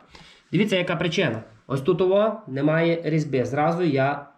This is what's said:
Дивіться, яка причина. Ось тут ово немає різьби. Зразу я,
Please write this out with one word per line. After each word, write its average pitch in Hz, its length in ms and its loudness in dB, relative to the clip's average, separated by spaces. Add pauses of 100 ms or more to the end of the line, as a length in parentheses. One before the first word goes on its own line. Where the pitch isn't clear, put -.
(520)
Дивіться, 202 240 0
яка 180 200 0
причина. 160 480 -2 (240)
Ось 135 140 -2
тут 175 200 0
ово 202 460 2
немає 156 560 0
різьби. 143 420 0
Зразу 156 380 0
я, 139 420 0 (120)